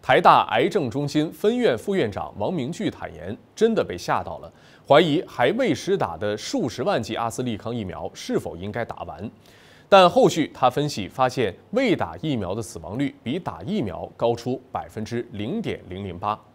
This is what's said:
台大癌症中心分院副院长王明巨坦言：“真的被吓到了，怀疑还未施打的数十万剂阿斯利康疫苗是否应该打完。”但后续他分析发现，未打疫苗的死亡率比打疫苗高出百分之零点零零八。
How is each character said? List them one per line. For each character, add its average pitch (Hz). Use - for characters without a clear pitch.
台 135
大 170
癌 123
症 180
中 139
心 151
分 208
院 208
副 196
院 160
长 82
王 110
明 151
巨 185
坦 85
言： 85
“真 226
的 143
被 90
吓 120
到 82
了， -
怀 139
疑 165
还 127
未 226
施 180
打 87
的 104
数 185
十 120
万 170
剂 110
阿 117
斯 123
利 123
康 110
疫 113
苗 82
是 240
否 82
应 98
该 120
打 -
完。” 85
但 190
后 247
续 160
他 127
分 147
析 101
发 127
现， 113
未 226
打 82
疫 151
苗 98
的 113
死 -
亡 85
率 139
比 143
打 92
疫 196
苗 85
高 117
出 127
百 82
分 110
之 117
零 120
点 117
零 92
零 87
八。 104